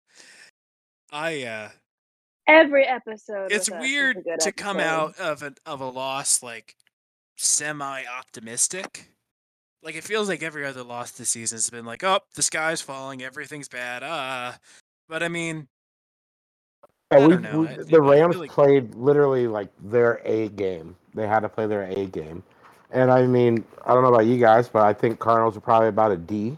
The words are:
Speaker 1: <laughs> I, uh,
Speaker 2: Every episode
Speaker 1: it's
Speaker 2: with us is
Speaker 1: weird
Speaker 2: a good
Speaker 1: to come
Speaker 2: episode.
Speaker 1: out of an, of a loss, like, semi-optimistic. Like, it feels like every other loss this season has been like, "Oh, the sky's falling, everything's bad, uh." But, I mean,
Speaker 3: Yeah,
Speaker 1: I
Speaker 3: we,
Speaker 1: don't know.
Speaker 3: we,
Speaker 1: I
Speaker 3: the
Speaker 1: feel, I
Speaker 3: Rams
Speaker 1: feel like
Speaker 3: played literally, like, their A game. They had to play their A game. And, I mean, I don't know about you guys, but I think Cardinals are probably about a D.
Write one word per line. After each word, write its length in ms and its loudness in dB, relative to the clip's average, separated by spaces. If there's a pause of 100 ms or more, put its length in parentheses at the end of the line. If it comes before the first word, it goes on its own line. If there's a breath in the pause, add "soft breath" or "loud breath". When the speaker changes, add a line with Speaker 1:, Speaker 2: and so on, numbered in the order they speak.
(480 soft breath)
Speaker 1:
<laughs> 640 -20
I, 300 -6
uh, 260 -10 (800)
Speaker 2:
Every 360 6
episode 680 -8
Speaker 1:
it's 160 -2
Speaker 2:
with 100 -8
us 60 -10
is 60 -2
Speaker 1:
weird 260 -2
Speaker 2:
a 60 -14
good 180 -6
Speaker 1:
to 120 -2
come 280 -6
Speaker 2:
episode. 100 0
Speaker 1:
out 280 -4
of 240 -6
an, 140 -14 (100)
of 160 -10
a 80 -8
loss, 520 -4
like, 340 -16 (600)
semi-optimistic. 1700 -6 (720)
Like, 140 -12
it 80 -12
feels 260 -4
like 120 -6
every 220 -8
other 180 -10
loss 280 -12
this 180 -10
season 280 -6
has 120 -6
been 160 -14
like, 180 -12
"Oh, 180 0 (160)
the 60 -4
sky's 380 -2
falling, 420 -14
everything's 460 -14
bad, 340 -10
uh." 500 -8 (580 soft breath)
But, 120 -6
I 60 -2
mean, 400 -6 (1400)
Speaker 3:
Yeah, 60 8
Speaker 1:
I 80 8
Speaker 3:
we, 80 8
Speaker 1:
don't 80 0
know. 180 -4
Speaker 3:
we, 80 -2
Speaker 1:
I 80 -12
Speaker 3:
the 80 -14
Speaker 1:
feel, 260 6
I 100 8
Speaker 3:
Rams 160 4
Speaker 1:
feel 40 -10
like 100 -12
Speaker 3:
played 440 4
literally, 520 2
like, 220 -4 (160)
their 400 2
A 240 -2
game. 480 -6 (180)
They 140 -4
had 120 2
to 100 -4
play 160 -4
their 160 -2
A 240 -4
game. 360 -12 (480 soft breath)
And, 200 4
I 160 6
mean, 360 4 (220)
I 80 2
don't 100 6
know 60 4
about 160 6
you 140 2
guys, 320 6
but 160 4
I 80 4
think 240 -2
Cardinals 360 2
are 60 -12
probably 280 4
about 240 2
a 40 0
D. 420 -6